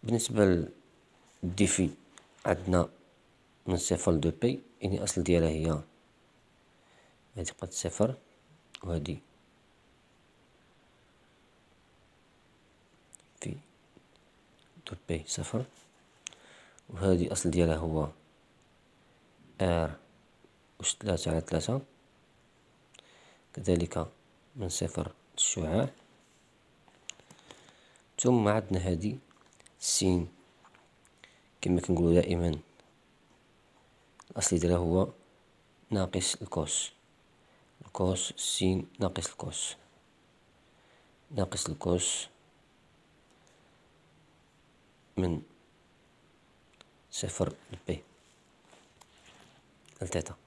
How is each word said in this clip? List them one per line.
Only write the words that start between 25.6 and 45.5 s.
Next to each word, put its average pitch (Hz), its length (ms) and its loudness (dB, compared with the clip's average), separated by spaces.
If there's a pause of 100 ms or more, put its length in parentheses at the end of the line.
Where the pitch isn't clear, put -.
ثم 120 280 4
عندنا 104 320 2
هادي 95 400 -2 (600)
سين، 90 480 2 (1300)
كما 90 200 2
كنقولو 85 320 4
دائمًا 85 460 2 (1700)
الأصل 95 280 2
ديالها 87 180 4
هو 87 320 4 (800)
ناقص 92 460 0
الكوس، - 560 -4 (920)
الكوس - 520 -2
سين - 500 0 (120)
ناقص 90 300 -2
الكوس، - 460 -8 (1600)
ناقص 104 340 -2
الكوس - 640 -2 (3000)
من 85 240 0 (1700)